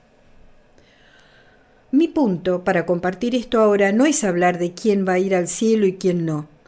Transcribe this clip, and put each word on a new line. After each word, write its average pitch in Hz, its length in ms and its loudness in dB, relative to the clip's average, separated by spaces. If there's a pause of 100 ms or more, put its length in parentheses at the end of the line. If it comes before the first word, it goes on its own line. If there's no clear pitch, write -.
(1900)
Mi 311 180 2
punto 185 560 -2
para 175 220 0
compartir 180 480 -4
esto 233 260 -2
ahora 202 320 4
no 247 140 4
es 285 180 0
hablar 180 340 0
de 175 140 -4
quién 202 340 0
va 185 80 0
a 185 40 2
ir 190 160 0
al 175 140 0
cielo 220 380 0
y 185 80 0
quién 180 320 -2
no. 151 220 -4 (200)